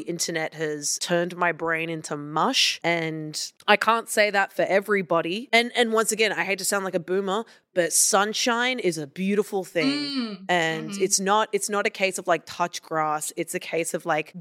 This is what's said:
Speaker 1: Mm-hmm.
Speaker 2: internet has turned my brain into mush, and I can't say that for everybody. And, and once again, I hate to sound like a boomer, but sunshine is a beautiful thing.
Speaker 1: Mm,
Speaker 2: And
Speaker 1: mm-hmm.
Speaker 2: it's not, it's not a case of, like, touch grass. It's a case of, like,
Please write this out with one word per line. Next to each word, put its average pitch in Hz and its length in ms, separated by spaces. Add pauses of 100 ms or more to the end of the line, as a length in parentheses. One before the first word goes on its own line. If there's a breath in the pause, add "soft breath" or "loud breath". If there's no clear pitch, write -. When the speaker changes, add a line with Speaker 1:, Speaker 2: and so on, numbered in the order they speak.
Speaker 1:
Mm-hmm. - 80
Speaker 2:
internet 165 440
has 151 460
turned 175 360
my 175 160
brain 165 380
into 156 280
mush, 160 640
and 160 680 (160)
I 208 100
can't 220 320
say 208 220
that 196 220
for 196 100
everybody. 185 880
And, 233 220
and 226 180
once 220 180
again, 214 200
I 165 140
hate 190 140
to 190 60
sound 202 200
like 190 100
a 180 40
boomer, 190 460 (280 soft breath)
but 170 200
sunshine 233 840
is 175 180
a 151 100
beautiful 196 560
thing. 170 240 (220)
Speaker 1:
Mm, 226 400
Speaker 2:
And 160 420
Speaker 1:
mm-hmm. 196 120
Speaker 2:
it's 190 160
not, 202 340
it's 202 160
not 202 180
a - 20
case 190 280
of, 185 100
like, 165 180
touch - 360
grass. 156 560
It's 165 180
a 180 40
case 165 340
of, 160 120
like, 160 360